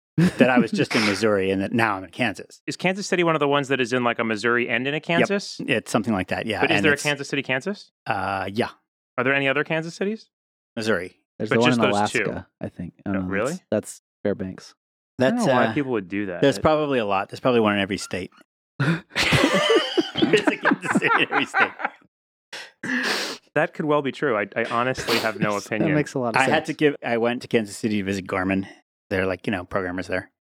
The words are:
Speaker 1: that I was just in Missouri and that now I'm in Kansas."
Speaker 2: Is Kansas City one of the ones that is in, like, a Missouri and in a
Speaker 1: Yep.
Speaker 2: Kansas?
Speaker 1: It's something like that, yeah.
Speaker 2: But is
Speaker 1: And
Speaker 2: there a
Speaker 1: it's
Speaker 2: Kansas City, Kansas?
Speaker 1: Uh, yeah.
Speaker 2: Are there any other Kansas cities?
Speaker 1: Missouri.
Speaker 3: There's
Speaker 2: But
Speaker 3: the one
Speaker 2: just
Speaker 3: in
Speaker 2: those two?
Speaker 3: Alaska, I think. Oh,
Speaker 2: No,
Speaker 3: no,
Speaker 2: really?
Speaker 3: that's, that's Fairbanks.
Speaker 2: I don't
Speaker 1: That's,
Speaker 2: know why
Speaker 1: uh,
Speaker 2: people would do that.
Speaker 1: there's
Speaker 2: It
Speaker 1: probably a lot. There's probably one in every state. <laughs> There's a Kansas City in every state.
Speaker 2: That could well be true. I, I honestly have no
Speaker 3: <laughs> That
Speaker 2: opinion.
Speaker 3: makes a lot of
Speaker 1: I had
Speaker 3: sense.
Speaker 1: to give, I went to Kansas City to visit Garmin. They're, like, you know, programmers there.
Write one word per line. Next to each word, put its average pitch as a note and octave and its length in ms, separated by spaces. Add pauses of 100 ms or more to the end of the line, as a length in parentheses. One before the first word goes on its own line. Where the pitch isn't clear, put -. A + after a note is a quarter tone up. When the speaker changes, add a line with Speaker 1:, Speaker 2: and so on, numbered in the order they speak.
(160)
Speaker 1:
that F3+ 360
I - 80
was A3 100
just E3+ 260
in A#2 120
Missouri G2+ 420
and F#2+ 140
that G2 100
now A2+ 220
I'm F#2+ 80
in F#2+ 80
Kansas." - 560
Speaker 2:
Is C#3+ 100
Kansas F#3+ 300
City F3 160
one E3 120
of D3+ 40
the D3 80
ones C#3+ 220
that C3 120
is A#2+ 120
in, B2+ 100
like, A#2 160
a B2 40
Missouri A#2 460
and A#2+ 180
in C#3+ 60
a D#3 40
Speaker 1:
Yep. D#3 60
Speaker 2:
Kansas? F#3 640
Speaker 1:
It's A2 240
something A2+ 240
like F#2 140
that, F#2 180
yeah. G#2 160
Speaker 2:
But C#3 80
is - 80
Speaker 1:
And G2+ 80
Speaker 2:
there D3 60
a - 20
Speaker 1:
it's C#3 100
Speaker 2:
Kansas C#3 240
City, C#3 140
Kansas? C3+ 500 (140)
Speaker 1:
Uh, G2 480
yeah. G#2+ 160 (480)
Speaker 2:
Are B2 60
there C3 100
any C#3 140
other C3+ 160
Kansas D#3+ 320
cities? G#3 340 (460)
Speaker 1:
Missouri. G#2 400 (240)
Speaker 3:
There's A2 100
Speaker 2:
But C3+ 60
Speaker 3:
the A2+ 60
one B2 100
Speaker 2:
just A#2+ 100
Speaker 3:
in - 80
Speaker 2:
those G#2 220
two? A2+ 140
Speaker 3:
Alaska, - 220 (140)
I F#2 80
think. F2 240 (140)
Oh, G2+ 40
Speaker 2:
No, F#2+ 100
Speaker 3:
no, F#2 60
Speaker 2:
really? G#2 260
Speaker 3:
that's, F#3 80 (100)
that's - 300 (220)
Fairbanks. G2 520 (440)
Speaker 2:
I B2+ 100
don't A3+ 80
Speaker 1:
That's, A#3 100
Speaker 2:
know C3+ 60
why B2 120
Speaker 1:
uh, A2+ 80
Speaker 2:
people C3 200
would G2+ 160
do G2+ 180
that. F2 140
Speaker 1:
there's C#3 180
Speaker 2:
It - 20
Speaker 1:
probably D3+ 380
a A2 60
lot. G2+ 240
There's - 100
probably B2 220
one G#2 120
in G2+ 60
every G2 180
state. - 320 (260)
<laughs> - 240
There's - 1700
a G#3 100
Kansas - 420
City - 100 (140)
in - 80
every - 140
state. - 260 (1800)
Speaker 2:
That D#3+ 180
could E3+ 120
well D3 160
be C#3 100
true. C3 260
I, G#2 180
I A2+ 100
honestly A#2+ 540
have G#2+ 200
no G#2+ 140
Speaker 3:
<laughs> G2+ 60
That G2 60
Speaker 2:
opinion. A2+ 300
Speaker 3:
makes D3 200
a C#3 40
lot A#2+ 160
of C3 60
Speaker 1:
I C3+ 40
had C3+ 60
Speaker 3:
sense. D#3 160
Speaker 1:
to D#3 60
give, C#3+ 220 (100)
I A#2+ 120
went A#2+ 260
to - 40
Kansas G#2 300
City G#2+ 200
to G2 60
visit F#2+ 240
Garmin. F#2+ 400 (420)
They're, F#2+ 180
like, F#2 180
you A#2+ 60
know, F2+ 120
programmers F#2 440
there. F#2 240 (120)